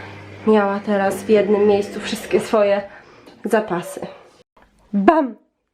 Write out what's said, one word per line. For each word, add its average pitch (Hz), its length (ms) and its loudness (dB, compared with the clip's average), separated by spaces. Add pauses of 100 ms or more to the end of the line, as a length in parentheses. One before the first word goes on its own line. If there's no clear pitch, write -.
(480)
miała 202 320 2
teraz 196 440 -2
w - 60 -2
jednym 208 380 4
miejscu 202 320 0
wszystkie - 400 -2
swoje 202 420 2 (640)
zapasy. 202 640 -4 (840)
Bam! 233 420 0 (380)